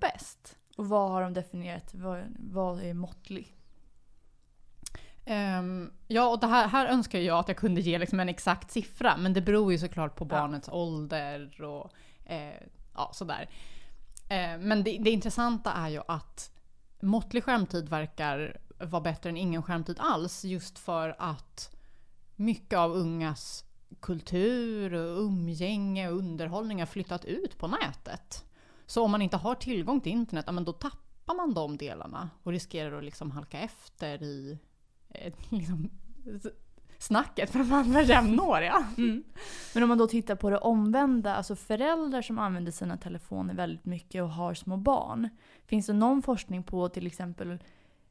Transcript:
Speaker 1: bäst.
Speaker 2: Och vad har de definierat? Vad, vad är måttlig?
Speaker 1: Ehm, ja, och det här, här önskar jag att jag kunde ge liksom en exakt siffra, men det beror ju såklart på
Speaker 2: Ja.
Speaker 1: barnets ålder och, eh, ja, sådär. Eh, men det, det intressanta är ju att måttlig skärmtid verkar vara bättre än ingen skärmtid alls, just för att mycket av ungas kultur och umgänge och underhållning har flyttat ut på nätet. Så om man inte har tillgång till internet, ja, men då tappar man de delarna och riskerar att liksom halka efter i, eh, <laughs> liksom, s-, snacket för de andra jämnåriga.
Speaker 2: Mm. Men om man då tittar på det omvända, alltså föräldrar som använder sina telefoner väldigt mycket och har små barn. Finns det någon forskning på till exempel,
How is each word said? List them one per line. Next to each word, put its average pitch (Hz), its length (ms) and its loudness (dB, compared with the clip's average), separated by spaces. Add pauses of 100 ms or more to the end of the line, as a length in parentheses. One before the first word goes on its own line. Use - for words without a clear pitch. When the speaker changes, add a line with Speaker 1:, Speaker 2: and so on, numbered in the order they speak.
Speaker 1:
bäst. - 560 -4 (200)
Speaker 2:
Och 208 120 -4
vad 196 220 4
har 185 120 0
de 180 120 -2
definierat? 175 600 -8
Vad, 185 300 -6 (140)
vad 185 440 -2
är 175 120 -4
måttlig? - 600 -8 (1700)
Speaker 1:
Ehm, 185 680 -2 (160)
ja, 233 200 6
och 233 120 2
det 240 60 2
här, 226 220 8
här 262 180 4
önskar 240 320 2
jag 170 200 4
att 170 100 2
jag 185 80 0
kunde 180 240 2
ge 170 180 2
liksom 180 220 2
en 180 80 2
exakt 180 420 0
siffra, - 460 2
men 185 160 2
det 190 100 4
beror 208 300 6
ju 170 60 4
såklart 165 380 -2
på - 80 -6
Speaker 2:
Ja. 147 40 -6
Speaker 1:
barnets 147 400 0
ålder 151 920 -4
och, 147 280 -10 (340)
eh, 147 380 -10 (320)
ja, - 200 -4
sådär. - 340 -8 (800)
Eh, 175 300 -2
men 208 260 4
det, 196 160 -2
det 220 100 6
intressanta 226 640 2
är 160 160 -2
ju 151 200 -4
att - 420 -8 (500)
måttlig 220 440 2
skärmtid 180 440 2
verkar 151 680 -2 (220)
vara 170 240 -2
bättre 160 280 -2
än 170 60 -4
ingen 170 260 0
skärmtid 170 380 -2
alls, 180 440 0
just 185 340 -6
för 160 400 -2
att - 580 -8 (600)
mycket 208 420 0
av 170 140 6
ungas 165 720 -2 (360)
kultur 202 960 -2
och 170 280 -2
umgänge 190 840 -2
och 170 100 -2
underhållning 185 600 -4
har 170 80 -2
flyttat 180 380 -6
ut - 340 -6
på - 100 -6
nätet. - 760 -6 (420)
Så 233 180 2
om 208 60 6
man 208 120 2
inte 190 140 0
har 214 180 0
tillgång 240 460 0
till 165 120 -4
internet, 220 340 -2
ja, - 60 -6
men 180 120 -2
då 165 80 -6
tappar - 600 -8
man 339 200 0
de 147 220 -2
delarna 143 540 -8 (120)
och 175 100 -4
riskerar 156 460 -6
att 147 60 -10
liksom 147 260 -10
halka 147 300 -10
efter 151 640 -10
i, 143 360 -10 (500)
eh, - 240 -12 (100)
<laughs> - 60 -12
liksom, 175 420 -2 (540)
s-, 220 80 -8 (460)
snacket - 520 0
för 254 80 2
de 254 140 4
andra 277 300 8
jämnåriga. 233 840 6 (100)
Speaker 2:
Mm. 233 280 2 (500)
Men 233 80 6
om 240 60 8
man 233 100 6
då 226 80 8
tittar 220 300 2
på 202 140 2
det 202 80 4
omvända, 226 760 4
alltså 196 220 -2
föräldrar 269 680 0
som 220 160 -4
använder 180 340 -2
sina 175 240 -4
telefoner 180 580 -6
väldigt 170 300 -4
mycket 180 380 -4
och 170 80 -2
har 175 240 -2
små 185 220 -4
barn. 226 520 2 (380)
Finns 214 200 2
det 214 60 0
någon 247 300 6
forskning 190 400 -2
på 180 260 -2
till 180 180 -6
exempel, 175 520 -8 (520)